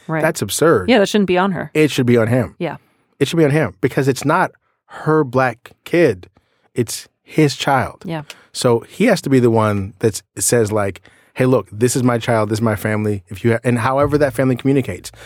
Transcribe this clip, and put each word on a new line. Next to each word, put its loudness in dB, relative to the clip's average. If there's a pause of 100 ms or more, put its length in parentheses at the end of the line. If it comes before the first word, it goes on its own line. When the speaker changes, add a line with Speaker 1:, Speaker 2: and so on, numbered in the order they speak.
Speaker 1:
Right. -4
Speaker 2:
That's -2
absurd. 0
Speaker 1:
Yeah, 4
that 2
shouldn't 0
be 0
on 0
her. -8
Speaker 2:
It 2
should 0
be 4
on 2
him. 0
Speaker 1:
Yeah. -8 (420)
Speaker 2:
It 0
should -4
be 4
on 2
him 0
because 0
it's -2
not 0 (340)
her -2
black -2 (120)
kid. 0 (480)
It's -4 (160)
his 0
child. -2
Speaker 1:
Yeah. -10 (280)
Speaker 2:
So 0
he -4
has 2
to -6
be 6
the 4
one 0
that -2 (160)
s-, -4
says, 0
like, -4 (320)
"Hey, 0
look, 2
this 0
is -2
my 2
child, 0
this -2
is -4
my 2
family." -4
If -16
you 4
ha-, 0
and 0
however 0
that 0
family 0
communicates. -2 (140)